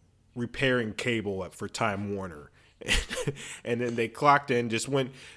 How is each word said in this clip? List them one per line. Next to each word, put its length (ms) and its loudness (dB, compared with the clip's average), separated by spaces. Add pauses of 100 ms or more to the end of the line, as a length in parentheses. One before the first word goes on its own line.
(360)
repairing 580 0
cable 500 -2
at, 120 -10
for 120 -6
Time 480 -2
Warner. 360 -8 (340)
<laughs> 60 0 (720)
And 160 0
then 160 -2
they 120 2
clocked 420 4
in, 200 2
just 200 0
went, 220 2 (260)